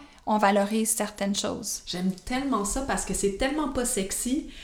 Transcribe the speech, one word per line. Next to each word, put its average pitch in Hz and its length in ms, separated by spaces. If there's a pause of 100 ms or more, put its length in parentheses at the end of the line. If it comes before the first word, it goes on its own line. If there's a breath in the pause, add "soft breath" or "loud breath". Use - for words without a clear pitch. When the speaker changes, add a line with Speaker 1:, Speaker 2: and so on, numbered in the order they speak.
(260 loud breath)
Speaker 1:
on 214 100
valorise 208 540
certaines 202 440
choses. - 520
Speaker 2:
J'aime 180 260
tellement 254 540
ça 269 160
parce 196 240
que 196 80
c'est 196 240
tellement 285 320
pas 247 160
sexy. - 640 (160 loud breath)